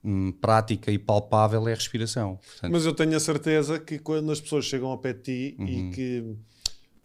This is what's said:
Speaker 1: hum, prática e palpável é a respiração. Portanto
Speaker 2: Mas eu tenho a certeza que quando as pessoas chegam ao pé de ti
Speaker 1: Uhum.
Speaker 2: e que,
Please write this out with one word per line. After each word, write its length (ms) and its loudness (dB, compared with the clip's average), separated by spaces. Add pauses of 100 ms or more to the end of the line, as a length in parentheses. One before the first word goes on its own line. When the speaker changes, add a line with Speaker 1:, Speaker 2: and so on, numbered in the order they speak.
Speaker 1:
hum, 280 0
prática 600 2
e 60 2
palpável 680 4
é 40 0
a 40 0
respiração. 600 -4
Portanto 360 -8
Speaker 2:
Mas 120 2
eu 100 2
tenho 220 2
a 40 2
certeza 600 2
que 180 -8
quando 320 -2
as 100 -2
pessoas 260 -2
chegam 240 -2
ao 80 -4
pé 140 -4
de 100 -10
ti 360 -6
Speaker 1:
Uhum. 80 -4
Speaker 2:
e 240 -4
que, 460 -6 (680)